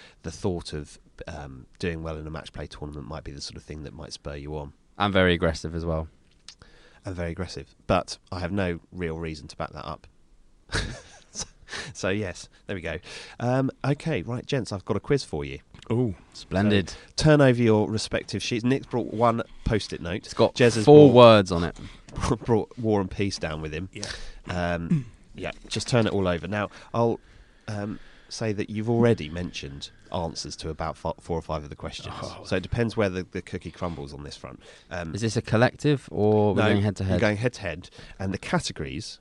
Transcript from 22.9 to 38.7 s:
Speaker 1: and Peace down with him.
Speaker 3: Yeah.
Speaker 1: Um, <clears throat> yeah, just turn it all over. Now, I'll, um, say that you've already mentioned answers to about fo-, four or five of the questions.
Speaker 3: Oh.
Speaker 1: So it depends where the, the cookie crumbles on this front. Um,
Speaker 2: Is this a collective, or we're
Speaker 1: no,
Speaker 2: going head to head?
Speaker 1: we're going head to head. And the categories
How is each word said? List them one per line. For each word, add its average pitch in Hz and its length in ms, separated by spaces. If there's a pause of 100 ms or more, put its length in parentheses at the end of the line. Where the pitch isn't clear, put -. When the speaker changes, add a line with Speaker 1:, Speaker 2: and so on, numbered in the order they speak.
Speaker 1:
and 92 100
Peace 101 280
down 78 220
with 78 140
him. 90 180
Speaker 3:
Yeah. 101 120 (420)
Speaker 1:
Um, 87 600 (160)
<clears throat> - 120
yeah, 87 160 (160)
just - 220
turn 113 180
it 95 60
all 95 160
over. 85 180
Now, 101 240 (220)
I'll, 117 260 (480)
um, 104 320 (300)
say 110 240
that 98 180
you've 107 200
already 117 380
mentioned 78 600 (220)
answers 85 440
to - 140
about 78 260
fo-, 80 220
four - 180
or 80 60
five 78 220
of 71 60
the 69 60
questions. - 460
Speaker 3:
Oh. - 240
Speaker 1:
So - 80
it 92 80
depends 113 340
where 104 120
the, 90 240
the 90 100
cookie - 300
crumbles 73 420
on 71 80
this 71 140
front. - 240 (320)
Um, 87 200
Speaker 2:
Is 98 100
this 113 140
a 113 60
collective, 127 680
or 104 420
we're 110 80
Speaker 1:
no, 107 60
Speaker 2:
going 104 140
head 104 140
to 98 80
head? 95 100
Speaker 1:
we're 90 60
going 104 180
head 120 160
to - 80
head. 87 280 (300)
And 95 120
the 90 60
categories - 840